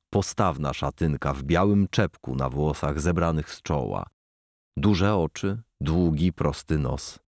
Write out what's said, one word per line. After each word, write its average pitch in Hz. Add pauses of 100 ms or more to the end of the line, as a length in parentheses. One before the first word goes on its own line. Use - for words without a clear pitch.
postawna 80
szatynka 73
w 67
białym 95
czepku -
na 65
włosach 73
zebranych 82
z -
czoła. 50 (720)
Duże 101
oczy, 98 (200)
długi, 82
prosty 73
nos, 69 (200)